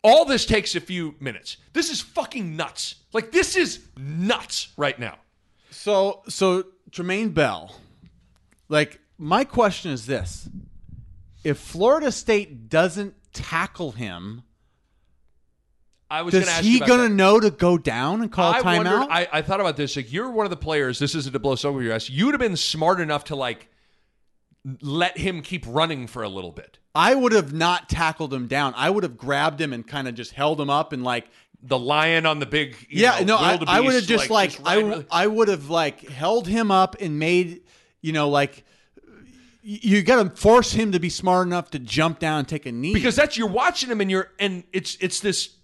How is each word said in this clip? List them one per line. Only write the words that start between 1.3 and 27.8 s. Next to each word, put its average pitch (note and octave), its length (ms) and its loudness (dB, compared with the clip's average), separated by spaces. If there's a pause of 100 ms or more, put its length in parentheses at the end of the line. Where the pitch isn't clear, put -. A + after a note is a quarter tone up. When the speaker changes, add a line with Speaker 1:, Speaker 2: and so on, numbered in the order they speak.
Speaker 1:
This - 160 -2
is C4+ 100 -8
fucking G3+ 560 -8
nuts. - 400 -10 (160)
Like, A3 180 -4
this - 240 0
is D#4+ 260 -2 (160)
nuts D#3+ 800 -4
right C#3+ 220 -2
now. F#2+ 200 -10 (520)
Speaker 2:
So, G3 580 0
so F#3 360 0 (260)
Jermaine F#3 440 -4
Bell, G2+ 420 -2 (920)
like, D3+ 300 0 (200)
my F3+ 260 0
question G#3 460 0
is A#2 160 -8
this. A2+ 420 -6 (960)
If D3 140 0
Florida C4 520 2
State D#3 580 -2
doesn't F3+ 460 0 (180)
tackle E3+ 600 -6
him, G#2 500 -12 (1700)
Speaker 1:
I D#3 120 -4
was F3 100 -2
Speaker 2:
does F#3 120 4
Speaker 1:
gonna F3+ 80 0
ask E3+ 120 0
Speaker 2:
he A3 60 4
Speaker 1:
you B3 80 6
about F3+ 100 2
Speaker 2:
gonna B3 160 6
Speaker 1:
that. A3+ 60 2
Speaker 2:
know G3 300 6
to G#3+ 100 4
go F3 260 4
down D3 460 -2
and A3 100 -4
call F3+ 200 2
Speaker 1:
I B3 100 2
Speaker 2:
timeout? F3+ 140 2
Speaker 1:
wondered, F#3+ 340 2
I, E3+ 220 0
I D3+ 100 0
thought F#3+ 180 -2
about E3 160 0
this. C#3+ 200 -4
Like, A#2+ 160 -8
you're A#3 180 -4
one A3 160 -2
of F#3 40 -6
the E3+ 60 -6
players. C3+ 420 -2
This C#3+ 160 -2
isn't C3 180 -6
to C3 60 -4
blow C3+ 160 0
smoke C#3+ 220 -4
up B2+ 60 -4
your A2+ 100 -2
ass. A2 160 -4
You'd F#3 240 0
have C#4+ 80 -2
been G3+ 160 -2
smart E3 440 0
enough D3+ 240 -4
to, D3+ 120 -8
like, B2 320 -8 (1120)
let D#3+ 380 -4
him F3 240 -4
keep - 240 -10
running C#3+ 400 -2
for A#2+ 160 -12
a G#2 60 -6
little F#2 240 -10
bit. - 260 -20 (160)
Speaker 2:
I F#3 200 4
would B3 180 4
have D#3+ 200 4
not E3+ 360 0